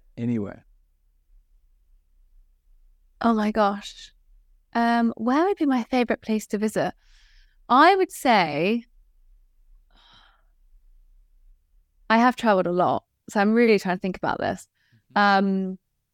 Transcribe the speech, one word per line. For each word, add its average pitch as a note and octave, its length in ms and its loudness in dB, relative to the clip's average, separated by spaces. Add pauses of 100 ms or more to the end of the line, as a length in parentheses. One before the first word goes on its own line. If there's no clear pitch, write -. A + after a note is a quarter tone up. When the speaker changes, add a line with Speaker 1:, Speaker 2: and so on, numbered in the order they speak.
(180)
Speaker 1:
anywhere. A#2 480 -6 (2500)
Speaker 2:
Oh A3+ 120 2
my G#3+ 180 -2
gosh. G3+ 600 -4 (640)
Um, A#3 420 0
where C4 300 0
would G4+ 120 -2
be D#4+ 80 -2
my C4 180 0
favorite B3 380 -2
place A3 260 -4
to G#3+ 100 -4
visit? G3+ 360 -4 (760)
I D#4 260 6
would F#4+ 160 -2
say, G3 720 0 (3250)
I A3 80 2
have A#3+ 180 2
traveled F#3+ 320 0
a F3 40 -4
lot, E3 340 0 (240)
so A3 100 -4
I'm G3+ 140 2
really A3+ 260 4
trying F3+ 160 -4
to F3+ 60 -12
think F#3 160 -8
about - 220 -4
this. G2 280 -6 (480)
Speaker 1:
Mm-hmm. G3+ 300 4
Speaker 2:
Um, F#3+ 340 -4 (340)